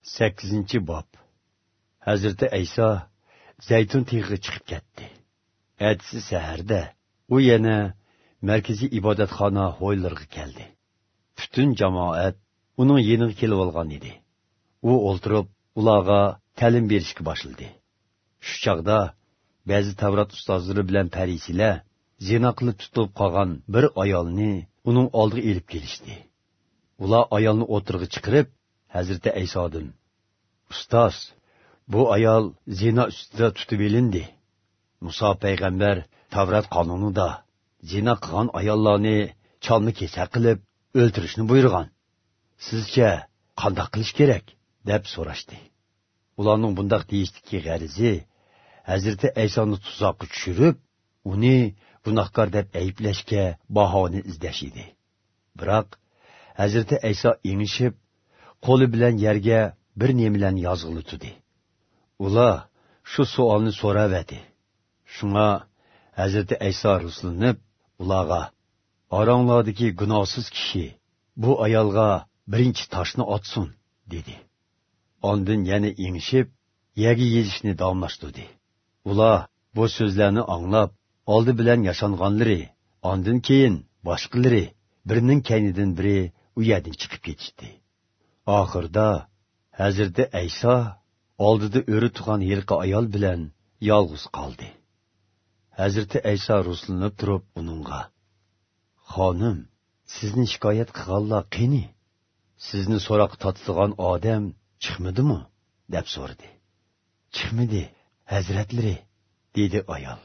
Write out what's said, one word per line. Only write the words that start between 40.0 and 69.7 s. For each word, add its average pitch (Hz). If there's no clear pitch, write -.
qilib 117
o'ltirishni 110
buyurgan. 113
Sizcha 110
qanday 95
qilish 110
kerak?" 139
deb 101
so'rashdi. -
Ularning 107
bundoq 101
deyishdiki 98
g'arizi 82
Hazrati 95
Aysoni 107
tuzoqqa -
tushirib, 120
uni 113
gunohkor 107
deb 98
ayblashga 98
bahona 98
izlash 87
edi. -
Biroq 101
Hazrati 104
Ayso 110
engishib, 104
qo'li 131
bilan 117
yerga 107
bir 117
nima 117
bilan 98
yozg'ili 82
tutdi. -
Ular 101
shu -
savolni 110
so'ravadi. 101
Shunga 104
Hazrati 98
Ayso 98
ruslanib, 90
ularga: 90
"Oranglardagi 117